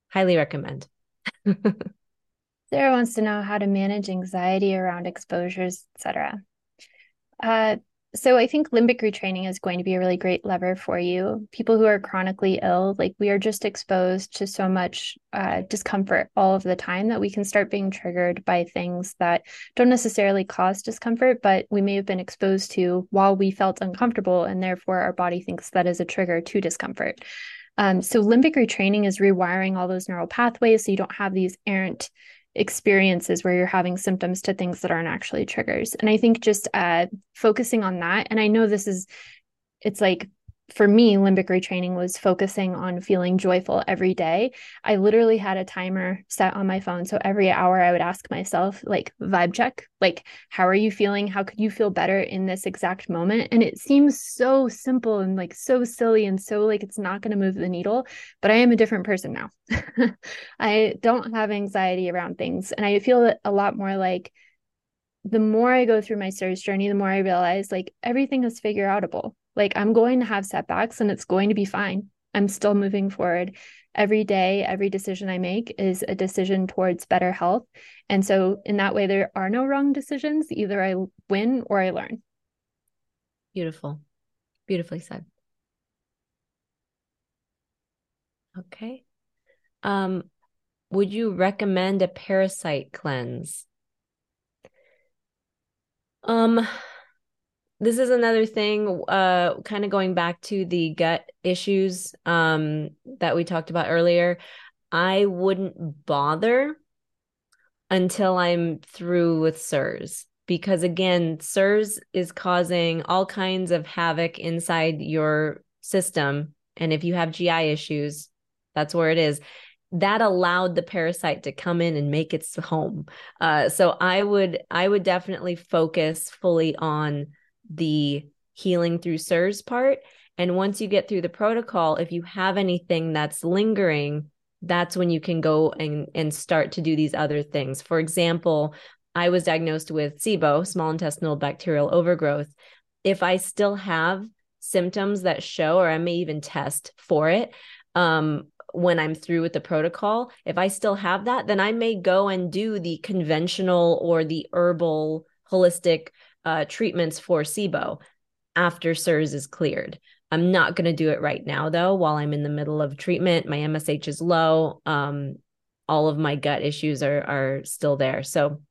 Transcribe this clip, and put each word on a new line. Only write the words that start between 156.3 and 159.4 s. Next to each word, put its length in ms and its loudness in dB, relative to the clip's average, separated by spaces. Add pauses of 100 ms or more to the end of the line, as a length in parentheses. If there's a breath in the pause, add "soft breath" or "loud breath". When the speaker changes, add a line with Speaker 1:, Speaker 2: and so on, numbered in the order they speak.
Speaker 1:
uh, 220 -2
treatments 520 -2
for 240 0
sibo 580 -4 (540 soft breath)
after 380 0
cers 420 0
is 140 -8